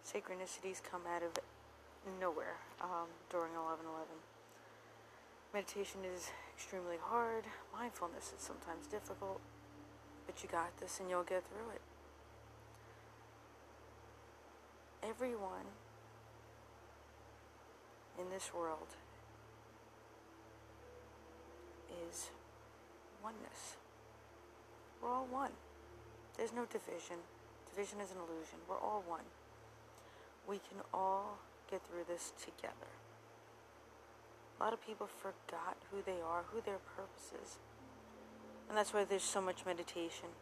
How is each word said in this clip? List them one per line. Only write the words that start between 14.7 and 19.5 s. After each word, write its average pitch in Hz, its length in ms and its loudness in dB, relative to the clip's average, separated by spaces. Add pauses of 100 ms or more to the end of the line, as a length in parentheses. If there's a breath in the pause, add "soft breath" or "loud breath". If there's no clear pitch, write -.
Everyone 202 680 4 (2500)
in 180 100 2
this 190 240 0
world 165 440 4 (3000)